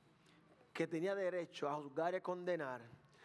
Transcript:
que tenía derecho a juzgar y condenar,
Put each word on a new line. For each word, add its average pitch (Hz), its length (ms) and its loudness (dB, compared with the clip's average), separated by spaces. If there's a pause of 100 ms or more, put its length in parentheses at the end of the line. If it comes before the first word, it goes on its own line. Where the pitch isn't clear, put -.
(720)
que 165 140 2
tenía 170 260 0
derecho 180 560 0
a 143 60 2
juzgar 151 400 0
y 185 60 0
condenar, 175 600 0 (440)